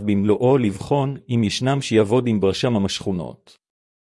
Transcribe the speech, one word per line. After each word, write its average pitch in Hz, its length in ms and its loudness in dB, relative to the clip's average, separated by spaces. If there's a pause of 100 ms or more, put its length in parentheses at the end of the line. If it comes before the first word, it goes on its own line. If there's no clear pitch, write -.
במלואו 104 520 2
לבחון 135 600 -2 (120)
אם 117 140 2
ישנם 127 380 -2
שעבודים 110 580 2
ברשם 98 360 0
המשכונות. 95 840 -4 (540)